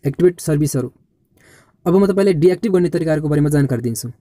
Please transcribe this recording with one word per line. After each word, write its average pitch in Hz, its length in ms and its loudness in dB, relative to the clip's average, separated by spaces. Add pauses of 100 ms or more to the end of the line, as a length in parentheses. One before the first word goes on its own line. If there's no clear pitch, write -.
एक्टिभेट 175 320 0
सर्भिसहरू। 143 540 -2 (920)
अब 170 80 2
म 196 100 4
तपाईँलाई 196 280 2
डिएक्टिभ 180 400 2
गर्ने 175 160 2
तरिकाहरूको 156 400 -2
बारेमा 147 200 2
जानकारी 135 320 0
दिन्छु। 120 400 -8